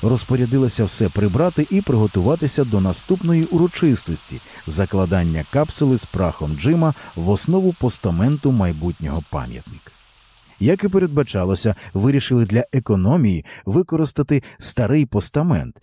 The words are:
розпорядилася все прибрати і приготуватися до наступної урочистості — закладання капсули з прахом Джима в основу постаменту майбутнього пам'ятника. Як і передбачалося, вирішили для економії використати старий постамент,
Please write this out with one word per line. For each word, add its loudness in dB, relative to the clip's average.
розпорядилася 0
все -2
прибрати 0
і 2
приготуватися 0
до 0
наступної 0
урочистості — 0
закладання 0
капсули 0
з -6
прахом -2
Джима 2
в 0
основу 2
постаменту 0
майбутнього -2
пам'ятника. -10
Як 2
і 0
передбачалося, 0
вирішили 2
для 0
економії 2
використати 0
старий 0
постамент, -2